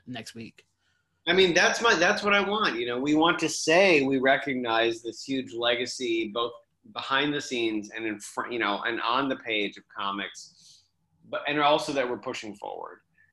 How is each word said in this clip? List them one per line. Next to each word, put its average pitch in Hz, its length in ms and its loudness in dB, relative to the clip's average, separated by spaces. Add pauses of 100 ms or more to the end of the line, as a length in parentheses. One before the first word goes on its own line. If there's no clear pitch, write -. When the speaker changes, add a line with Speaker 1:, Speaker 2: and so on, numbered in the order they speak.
Speaker 1:
next 123 280 -14
week. 113 320 -18 (600)
Speaker 2:
I 165 60 2
mean, 180 220 4
that's 214 260 4
my, 226 140 4
that's 190 280 2
what 202 120 2
I 202 120 2
want. 190 320 0
You 120 80 -4
know, 120 140 -2
we 147 140 2
want 170 260 4
to 160 80 2
say 165 540 4
we 135 160 2
recognize 123 840 2
this 113 220 -10
huge 127 300 -6
legacy, 117 800 -2
both 117 180 -2 (400)
behind 135 400 -2
the 143 80 -4
scenes 110 560 -4
and 113 100 -8
in 104 140 -6
front, 104 320 -10
you 120 60 -4
know, 101 240 -2
and 117 180 -4
on 127 300 -2
the 131 60 -4
page 107 420 -4
of - 100 -20
comics, - 920 -10 (480)
but, 147 180 -6
and 147 120 -2
also 151 340 4
that 135 120 0
we're 123 120 -6
pushing 110 360 -10
forward. 92 440 -14 (340)